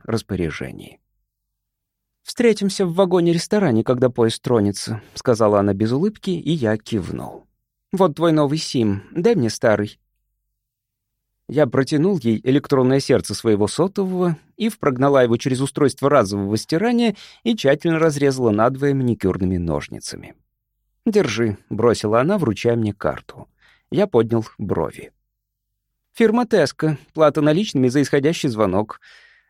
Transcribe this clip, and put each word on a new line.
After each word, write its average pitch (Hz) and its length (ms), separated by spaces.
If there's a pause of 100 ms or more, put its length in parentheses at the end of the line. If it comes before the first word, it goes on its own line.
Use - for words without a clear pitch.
распоряжении. 78 960 (1200)
«Встретимся 208 600
в 170 80
вагоне-ресторане, 170 920
когда 123 280
поезд 113 320
тронется», — 110 580 (140)
сказала 107 460
она 101 120
без 107 180
улыбки, 185 380
и 170 240
я 113 240
кивнул. 82 720 (460)
«Вот 185 240
твой 165 160
новый 151 260
сим, 107 520
дай 202 260
мне 120 120
старый». 107 500 (1500)
Я 143 180
протянул 151 520
ей 113 260
электронное 135 560
сердце 104 340
своего 107 340
сотового, 180 680 (220)
Ив 214 200
прогнала 135 460
его 117 140
через 127 240
устройство 139 480
разового 101 480
стирания 226 580 (260)
и 226 140
тщательно 160 420
разрезала 139 520
надвое 131 420
маникюрными 95 640
ножницами. 76 800 (720)
«Держи», — 117 500 (140)
бросила 110 500
она, 175 160
вручая 117 400
мне 110 160
карту. - 560 (420)
Я 196 160
поднял 113 400 (120)
брови. 87 520 (1040)
«Фирма 226 320
Tesco. 156 520 (180)
Плата 156 260
наличными 139 480
за 139 140
исходящий 143 460
звонок. 107 520 (500)